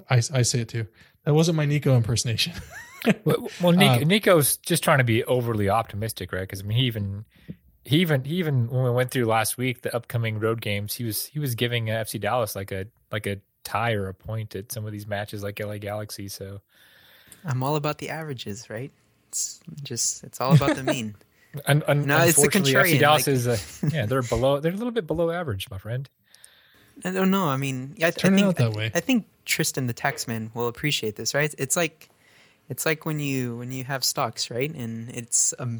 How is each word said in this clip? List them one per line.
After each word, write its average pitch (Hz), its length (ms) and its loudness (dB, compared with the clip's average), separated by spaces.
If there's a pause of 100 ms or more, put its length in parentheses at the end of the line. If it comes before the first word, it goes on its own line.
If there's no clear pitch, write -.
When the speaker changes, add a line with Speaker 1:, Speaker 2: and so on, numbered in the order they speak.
Speaker 1:
I, 127 80 6 (160)
I 127 100 2
say 120 180 0
it 117 100 -6
too. 113 160 -6 (380)
That 147 100 4
wasn't 160 220 4
my 151 100 2
Nico 143 280 2
impersonation. 113 640 0
<laughs> - 40 -10 (640)
Speaker 2:
Well, 190 240 0 (140)
well, 175 100 6
Nico, 147 200 8
Speaker 1:
Uh, 117 80 6
Speaker 2:
Nico's 170 580 4
just - 260 -2
trying 151 140 6
to 127 60 4
be 117 200 4
overly 117 460 2
optimistic, 107 600 -2
right? 92 140 -4
'Cause, 98 160 -10
I 98 40 -12
mean, 110 100 -2
he 131 80 2
even, 104 400 -4 (580)
he 151 180 2
even, 151 240 2
he 147 100 -6
even, 143 340 0
when 131 160 0
we 123 60 2
went 123 200 0
through 127 140 0
last 110 320 2
week, 123 240 -4
the - 160 -4
upcoming 113 420 -4
road 113 220 0
games, 104 360 -4
he 120 80 -6
was, 107 200 -6
he - 140 -12
was 135 160 -2
giving, 117 360 -2
uh, 107 40 -2
F 113 160 -6
C 117 80 -8
Dallas, 104 360 -2
like, 98 180 -8
a, 95 160 -6 (220)
like, 107 160 -6
a 101 140 -4 (240)
tie 113 280 -2
or 98 160 -4
a 95 40 -8
point 110 420 -10
at 98 160 -10
some 110 140 -10
of 107 80 -10
these 104 140 -12
matches, 104 360 -6
like 101 200 -8
L 104 80 -8
A 104 80 -10
Galaxy. 104 500 -10
So 98 320 -14 (840)
Speaker 3:
I'm 127 200 -4
all 147 140 0
about 151 200 -2
the - 140 -10
averages, 143 580 -10
right? 120 240 -10 (360)
It's - 320 -8 (220)
just, - 400 -4
it's - 160 -14
all 131 160 4
about 139 220 4
the 135 60 -6
mean. 110 320 -4 (260)
Speaker 2:
<laughs> - 260 -16
Un-, 147 220 4
un-, 143 160 2
Speaker 3:
No, 143 140 4
it's 170 180 6
the - 60 8
Speaker 2:
unfortunately, 190 340 4
F - 100 6
C 156 100 4
Speaker 3:
contrarian, 135 40 4
Speaker 2:
Dallas 147 260 6
Speaker 3:
like 143 80 4
Speaker 2:
is, 123 140 2
uh, 120 400 -2
Speaker 3:
<laughs> 143 60 2
Speaker 2:
yeah, 135 100 -2
they're 131 160 0
below, 127 400 2
they're 165 140 0
a - 20 -6
little 240 160 -4
bit 214 140 -4
below 165 240 0
average, 156 400 -6
my 95 80 -10
friend. 123 280 -8 (960)
Speaker 3:
I 180 100 -4
don't 190 180 4
know. 190 160 4
I 135 100 2
mean, 135 400 -4
I, 165 140 2
th-, - 80 -2
I - 20 -8
Speaker 1:
Turning 190 240 6
Speaker 3:
think, 190 40 4
Speaker 1:
out 175 80 0
that 113 200 2
Speaker 3:
I, - 20 -4
Speaker 1:
way. 107 160 -2
Speaker 3:
I 175 60 2
think 247 240 2 (220)
Tristan - 400 -2
the 117 80 -2
Taxman 113 600 -4
will 120 140 -2
appreciate 117 480 -4
this, 113 160 -6
right? 147 240 0
It's 135 200 -4
like, - 340 -4 (580)
it's - 180 -6
like 160 180 0
when 156 140 -4
you, 131 380 -2
when 123 160 -10
you 131 100 -8
have 127 220 -4
stocks, - 440 -2
right? 135 240 -4
And 113 380 -8
it's - 480 -2
a 135 80 -6 (140)